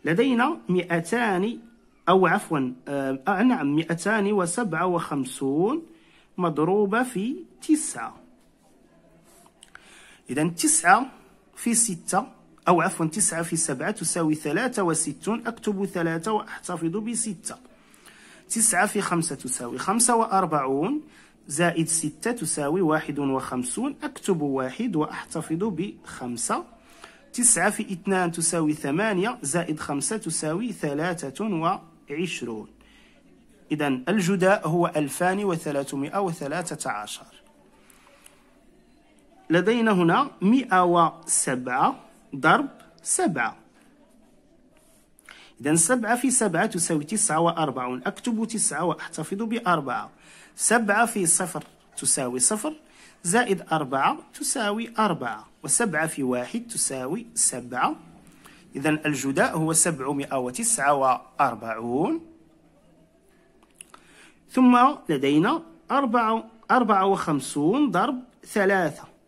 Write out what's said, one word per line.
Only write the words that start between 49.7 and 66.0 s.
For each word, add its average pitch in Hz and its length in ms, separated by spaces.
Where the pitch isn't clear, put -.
سبعة 220 500
في 196 200
صفر 165 380
تساوي 127 420
صفر. 214 360
زائد 190 500
أربعة 147 460
تساوي 226 640
أربعة. 135 480
وسبعة 160 440
في 147 160
واحد 123 480
تساوي 135 640
سبعة. 127 600
إذن 151 300
الجداء 143 520
هو 160 140
سبعمائة 139 640
وتسعة 127 600
وأربعون. 127 1300
ثم 254 440
لدينا 151 540
أربعة، 226 540